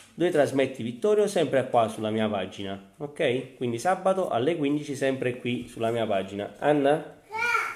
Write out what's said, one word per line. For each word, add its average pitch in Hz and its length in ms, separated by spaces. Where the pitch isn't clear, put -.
Dove 170 180
trasmetti 135 520
Vittorio? 208 440
Sempre 135 420
qua 117 180
sulla 107 220
mia 110 180
pagina, 98 680
ok? 135 580
Quindi 120 240
sabato 185 480
alle 139 300
quindici 147 360
sempre 127 460
qui 123 300
sulla 113 220
mia 117 140
pagina. 101 540
Anna, 147 640